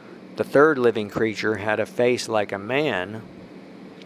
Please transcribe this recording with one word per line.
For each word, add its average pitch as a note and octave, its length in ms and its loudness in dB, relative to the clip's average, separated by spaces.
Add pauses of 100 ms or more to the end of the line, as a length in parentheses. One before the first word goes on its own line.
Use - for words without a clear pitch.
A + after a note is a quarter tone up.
(380)
The G#2+ 60 -2
third D3 360 4
living A2+ 280 2
creature G#2+ 480 -2
had G#2 240 0
a G#2+ 60 0
face B2 420 2
like G#2+ 240 0
a G#2 60 -4
man. A2 640 -2 (840)